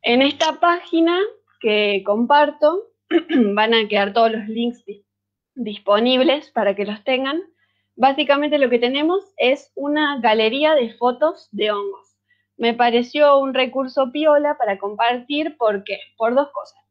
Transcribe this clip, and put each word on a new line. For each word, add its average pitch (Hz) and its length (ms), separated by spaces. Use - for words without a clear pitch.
En 247 200
esta 294 380
página 349 600
que 208 460
comparto, 294 880
<clears throat> 302 460
van 220 180
a 220 140
quedar 202 260
todos 226 180
los 220 160
links 233 380
di-, - 200
disponibles 254 960
para 202 240
que 202 100
los 208 180
tengan. 269 380
Básicamente 277 600
lo 262 120
que 240 100
tenemos 302 440
es 262 380
una 285 440
galería 233 560
de 240 180
fotos 254 580
de 214 200
hongos. 202 440
Me 233 160
pareció 247 680
un 269 140
recurso 262 580
piola 294 460
para 208 200
compartir, 247 800
¿por 208 260
qué? 202 160
Por 233 180
dos 285 160
cosas. - 280